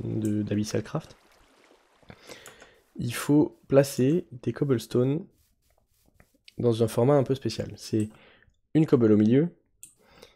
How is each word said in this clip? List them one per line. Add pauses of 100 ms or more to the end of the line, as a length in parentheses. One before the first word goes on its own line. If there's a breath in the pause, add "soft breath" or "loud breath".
de,
d'Abyssal
Craft, (1800 loud breath)
il
faut
placer
des
cobblestones (1300)
dans
un
format
un
peu
spécial.
C'est (640 loud breath)
une
cobble
au
milieu (880 soft breath)